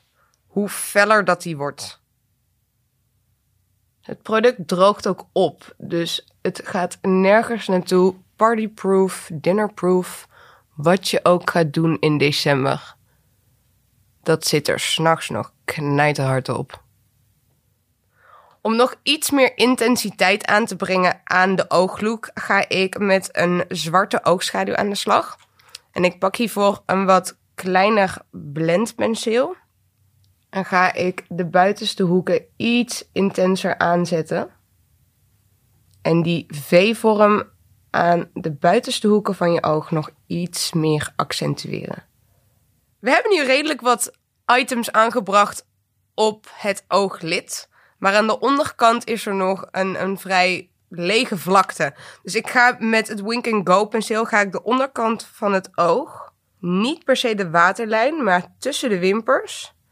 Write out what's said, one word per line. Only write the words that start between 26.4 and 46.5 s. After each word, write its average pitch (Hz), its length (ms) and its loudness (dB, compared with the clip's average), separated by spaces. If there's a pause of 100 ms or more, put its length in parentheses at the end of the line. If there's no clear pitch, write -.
een 190 200 0
wat 185 320 2 (200)
kleiner 190 600 2 (140)
blendpenseel. 214 1200 -2 (920)
En 190 160 -4
ga 180 280 2
ik - 360 -4
de 175 160 -4
buitenste 190 580 2
hoeken 180 420 0 (100)
iets 240 560 -2
intenser 190 640 0
aanzetten. 170 720 0 (1500)
En 165 200 2
die 170 280 -2
V-vorm 208 960 2 (460)
aan 170 440 0
de 170 180 -8
buitenste 208 560 0
hoeken 208 280 2
van 175 160 0
je 165 120 0
oog 151 280 -2
nog 156 180 -2 (180)
iets 175 460 -6
meer 156 420 -2
accentueren. - 880 -6 (920)
We 202 100 -6
hebben 427 220 2
nu 330 120 4
redelijk 277 380 0
wat 240 300 0 (480)
items 240 320 -4
aangebracht 208 760 0 (480)
op 214 400 -2